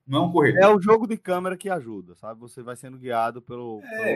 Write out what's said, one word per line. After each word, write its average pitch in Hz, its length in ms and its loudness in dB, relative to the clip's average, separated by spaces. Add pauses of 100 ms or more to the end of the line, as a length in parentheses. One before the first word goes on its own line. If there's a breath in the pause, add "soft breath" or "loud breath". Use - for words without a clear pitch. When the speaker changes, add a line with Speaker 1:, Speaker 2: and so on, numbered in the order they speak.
Speaker 1:
Não 143 120 -2
é 175 80 2
um 175 60 -4
corredor. 151 300 4
Speaker 2:
É 196 60 8
o 208 120 6
jogo 220 260 4
de 214 100 -4
câmera 185 400 -4
que 196 140 -8
ajuda, 107 460 -8
sabe? 113 240 -16
Você 120 220 -20
vai 120 140 -14
sendo 131 220 -20
guiado 117 420 -4
pelo, 120 440 -12
Speaker 3:
É, 220 120 -12
Speaker 2:
pelo, 220 200 -4